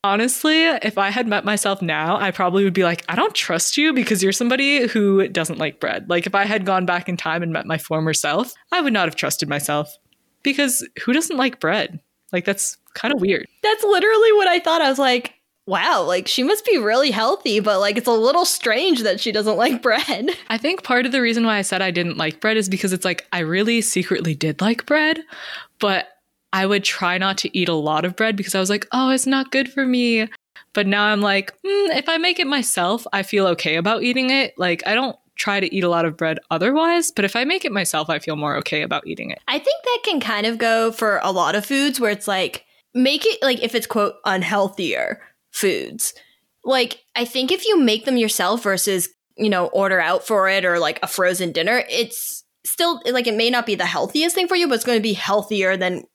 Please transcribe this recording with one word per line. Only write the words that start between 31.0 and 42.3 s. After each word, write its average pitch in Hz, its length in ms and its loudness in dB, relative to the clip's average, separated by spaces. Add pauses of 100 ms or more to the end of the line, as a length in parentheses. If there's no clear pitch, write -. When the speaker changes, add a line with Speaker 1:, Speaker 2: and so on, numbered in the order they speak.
Speaker 1:
I'm 208 160 2
like, 196 300 0 (120)
"Mm, 392 320 2
if 277 140 -2
I 330 80 2
make 349 220 0
it 339 80 0
myself, 226 680 0
I 196 100 0
feel 190 240 2
okay 165 280 0
about 196 280 0
eating 254 260 0
it." 269 280 0
Like, 175 300 -2
I 208 80 0
don't 254 220 -2 (180)
try 202 240 -2
to 190 140 -2
eat 190 100 0
a 175 60 2
lot 170 160 2
of 165 120 -4
bread 160 220 -2 (120)
otherwise, 311 600 2
but 196 140 0
if 196 100 -2
I 240 100 0
make 359 200 -2
it 269 60 -4
myself, 165 380 -2
I 156 100 0
feel 156 160 -6
more 147 220 -2
okay 151 240 -4
about 147 260 -4
eating - 240 -8
it. - 160 -12
Speaker 2:
I 269 120 -2
think 605 240 -2
that 494 200 -2
can 359 160 -2
kind 214 260 -4
of 226 120 -2
go 226 340 2
for 214 320 0
a 196 80 0
lot 175 240 0
of 202 100 -2
foods 277 340 0
where 226 120 2
it's 202 160 -6
like, 190 380 -4 (280)